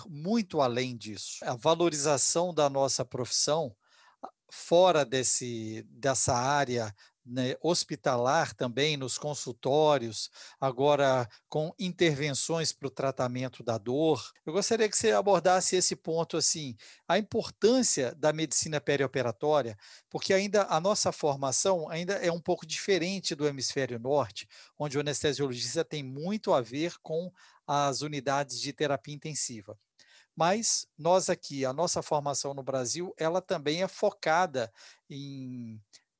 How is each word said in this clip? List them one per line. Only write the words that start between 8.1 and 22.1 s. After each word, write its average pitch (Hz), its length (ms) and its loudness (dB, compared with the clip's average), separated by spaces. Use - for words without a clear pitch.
também, 139 420 0
nos 131 180 -6
consultórios, 139 1160 0
agora 131 720 2
com 156 300 -4
intervenções 160 960 0
pro 139 160 -8
tratamento 127 760 -4
da 113 140 0
dor. 131 420 2
Eu 160 80 -8
gostaria 214 380 2
que - 80 0
você 220 140 4
abordasse 185 640 4
esse 180 200 2
ponto, 165 400 -4
assim, 143 400 -2
a 175 120 2
importância 214 960 0
da 151 180 2
medicina 156 480 -2
perioperatória, 131 960 0
porque - 240 -2
ainda 196 300 2
a 160 160 0
nossa 190 320 0
formação 151 760 0
ainda 175 280 -4